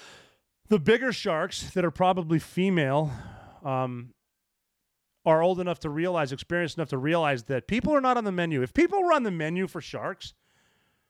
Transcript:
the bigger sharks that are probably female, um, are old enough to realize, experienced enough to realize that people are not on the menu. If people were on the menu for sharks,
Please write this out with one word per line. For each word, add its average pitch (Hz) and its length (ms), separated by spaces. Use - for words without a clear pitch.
the 214 120
bigger 233 320
sharks 175 600
that 180 120
are 165 80
probably 180 480
female, 156 720
um, 127 500
are 160 160
old 180 180
enough 180 200
to 160 100
realize, 160 420
experienced 160 460
enough 160 120
to 139 80
realize 143 460
that 131 240
people 269 260
are 277 80
not 254 160
on 233 60
the 202 80
menu. 170 300
If 127 120
people 349 280
were 349 100
on 294 120
the 214 80
menu 170 360
for 165 140
sharks, 143 520